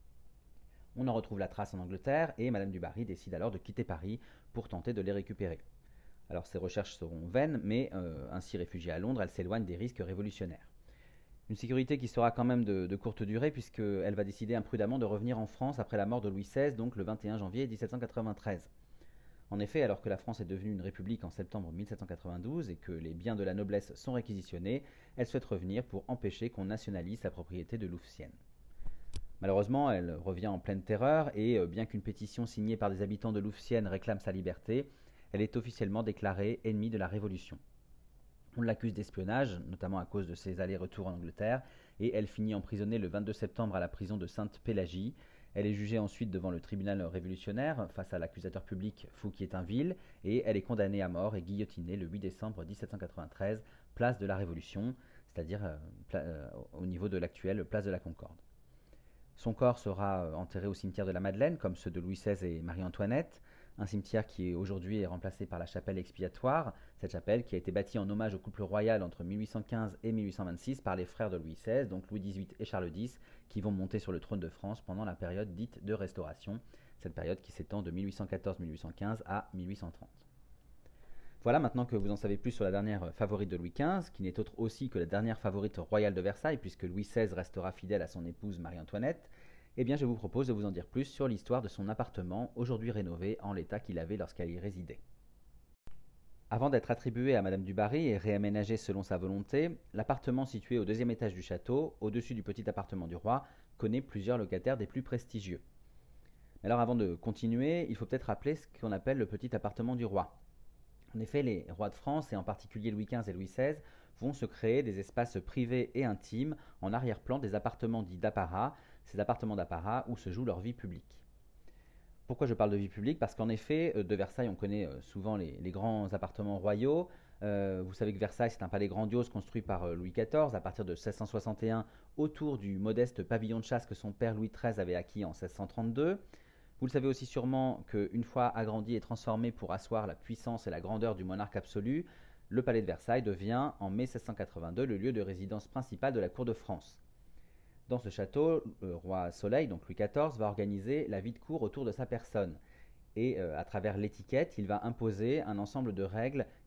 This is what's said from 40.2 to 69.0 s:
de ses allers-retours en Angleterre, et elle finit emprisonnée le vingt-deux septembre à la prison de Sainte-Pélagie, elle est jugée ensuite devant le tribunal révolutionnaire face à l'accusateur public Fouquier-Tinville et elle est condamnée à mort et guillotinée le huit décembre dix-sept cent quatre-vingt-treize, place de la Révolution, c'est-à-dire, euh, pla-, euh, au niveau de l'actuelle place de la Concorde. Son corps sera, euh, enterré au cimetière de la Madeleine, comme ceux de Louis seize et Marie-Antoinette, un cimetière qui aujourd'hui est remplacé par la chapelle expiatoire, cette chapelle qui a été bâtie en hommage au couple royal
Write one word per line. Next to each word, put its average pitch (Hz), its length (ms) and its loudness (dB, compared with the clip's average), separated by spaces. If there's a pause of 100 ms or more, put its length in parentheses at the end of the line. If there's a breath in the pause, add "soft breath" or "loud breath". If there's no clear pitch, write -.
de 85 80 -6
ses 92 260 -4
allers-retours 92 460 -2
en 95 60 -2
Angleterre, 101 500 0 (380 loud breath)
et 107 140 2
elle 107 120 2
finit 107 280 0
emprisonnée 104 440 0
le 98 80 0
vingt-deux 101 260 -2
septembre 104 440 -2
à 90 40 2
la 87 60 2
prison 101 300 -4
de 90 100 -2
Sainte-Pélagie, 101 880 -2 (400 loud breath)
elle 101 120 2
est 104 80 4
jugée 104 240 2
ensuite 107 320 0
devant 92 200 0
le 85 100 -2
tribunal 98 420 0
révolutionnaire 95 880 -2
face 95 220 -6
à 90 60 -2
l'accusateur 85 420 -6
public 101 520 -6
Fouquier-Tinville 101 800 -2 (260 loud breath)
et 110 240 4
elle 104 100 4
est 95 60 2
condamnée 101 400 2
à 92 60 2
mort 92 260 0
et 92 80 -2
guillotinée 98 540 -4
le 92 100 -4
huit 95 140 -6
décembre 95 440 -6
dix-sept 87 260 -8
cent 104 80 -8
quatre-vingt-treize, 95 680 -4 (320 loud breath)
place 123 220 4
de 98 80 0
la 98 100 2
Révolution, 95 580 -2 (320 loud breath)
c'est-à-dire, 92 380 -4
euh, 78 120 -4 (320)
pla-, 95 120 0
euh, 76 280 -4 (240)
au 90 140 -4
niveau 92 220 0
de 92 100 0
l'actuelle 92 460 0
place 104 200 0
de 101 60 0
la 90 80 0
Concorde. - 420 -10 (920 soft breath)
Son - 180 0
corps 123 260 6
sera, 98 460 0
euh, 80 100 -2
enterré 92 340 -2
au 98 60 0
cimetière 95 320 -2
de 95 60 2
la 90 80 0
Madeleine, 107 360 4
comme 92 180 0
ceux - 160 -6
de 87 80 -4
Louis 90 180 -2
seize 95 280 0
et 82 180 -2
Marie-Antoinette, 92 800 0 (360 loud breath)
un 104 80 -2
cimetière 104 400 0
qui 90 280 -2
aujourd'hui 95 460 0
est 95 60 2
remplacé 90 400 -4
par 85 120 -4
la 85 60 -2
chapelle 95 320 -4
expiatoire, 123 800 0 (240 loud breath)
cette - 140 -4
chapelle 107 320 4
qui - 100 -4
a 92 40 2
été 90 140 -2
bâtie 101 260 0
en 98 120 0
hommage 104 240 2
au 92 40 -2
couple 104 240 -8
royal 104 400 4